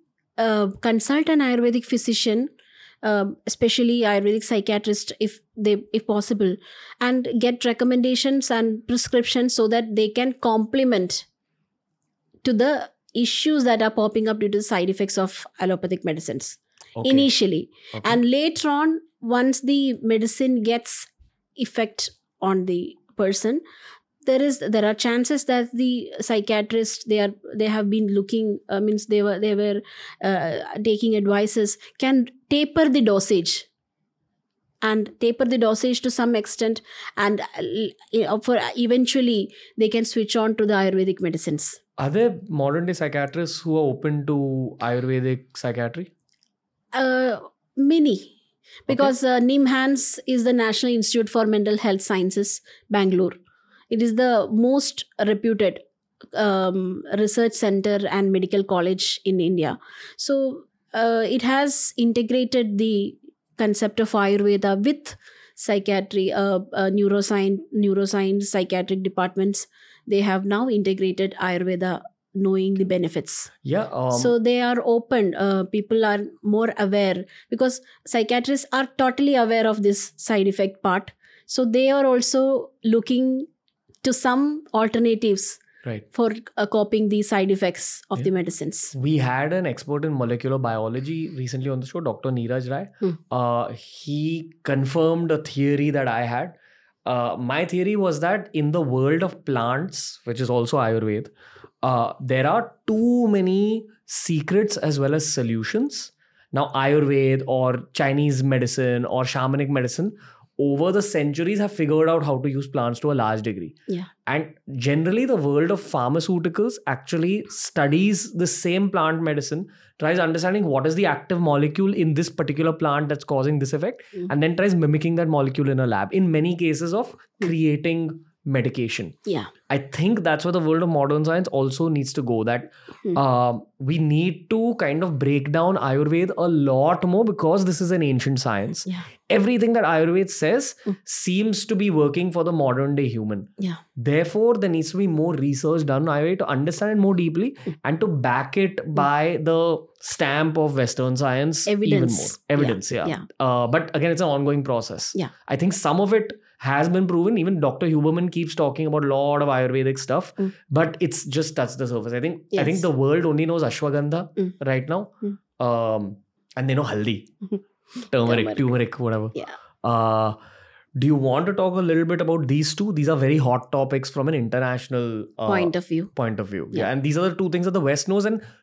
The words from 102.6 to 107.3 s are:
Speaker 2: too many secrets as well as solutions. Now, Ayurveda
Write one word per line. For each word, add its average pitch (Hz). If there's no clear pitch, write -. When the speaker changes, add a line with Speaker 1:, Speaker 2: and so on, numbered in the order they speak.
Speaker 2:
too 233
many 208
secrets 185
as 143
well 139
as 156
solutions. 120
Now, 139
Ayurveda 135